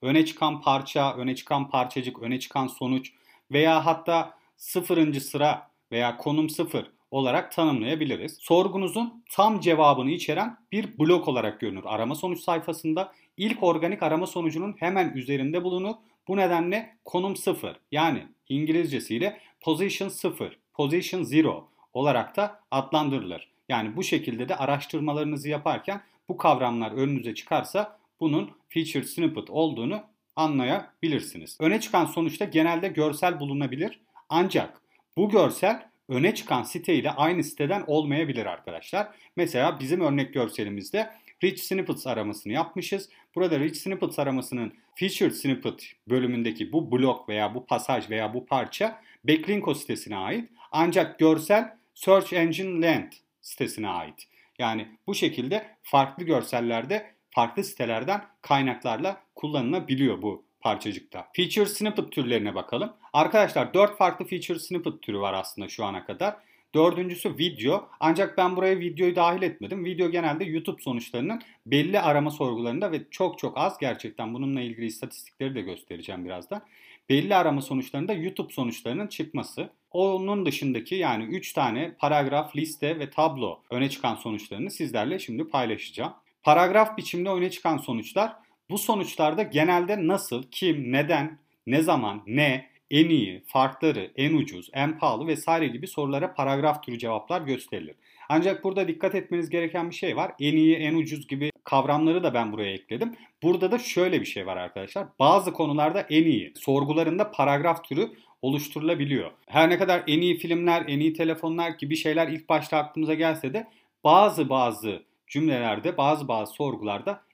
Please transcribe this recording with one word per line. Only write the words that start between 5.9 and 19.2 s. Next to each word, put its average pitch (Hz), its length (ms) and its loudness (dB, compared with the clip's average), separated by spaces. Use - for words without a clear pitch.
veya 120 240 0
konum 151 340 0
sıfır 151 360 -4
olarak 135 420 0
tanımlayabiliriz. 143 880 0
Sorgunuzun 190 880 0
tam 208 300 4
cevabını 147 500 6
içeren 175 460 -2
bir 208 260 -4
blok 160 300 4
olarak 113 320 -2
görünür 95 240 -4
arama 110 300 -2
sonuç 175 260 -4
sayfasında. 165 720 -2
İlk 214 260 -2
organik 170 400 2
arama 160 240 0
sonucunun 175 520 -4
hemen 175 340 0
üzerinde 139 520 -2
bulunur. 185 300 -2
Bu 196 80 -2
nedenle 185 680 0
konum 190 320 -2
sıfır 107 400 -4
yani 147 340 0
İngilizcesiyle 151 920 -2